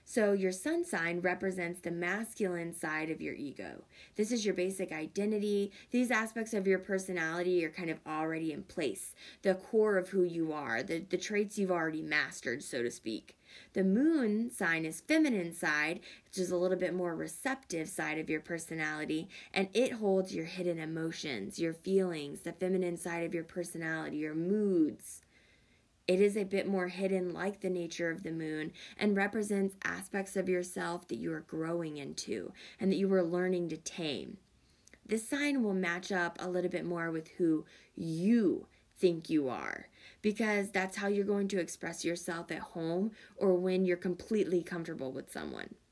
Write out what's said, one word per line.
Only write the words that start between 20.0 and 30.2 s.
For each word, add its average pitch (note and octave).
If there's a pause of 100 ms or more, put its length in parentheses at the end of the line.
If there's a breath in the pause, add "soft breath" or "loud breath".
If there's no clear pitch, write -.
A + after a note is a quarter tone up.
your D#3+
hidden F3
emotions, D#3+
your E3
feelings, D#3+
the E3+
feminine F#3
side E3+
of E3
your E3+
personality, D#3+
your D#3
moods. F3 (840 soft breath)
It F#3
is G3+
a G3+
bit F#3+
more F#3
hidden, F#3
like F#3+
the F#3+
nature E3+
of F3
the D#3+
moon, D#3 (260 loud breath)
and G#3
represents G3+
aspects F#3+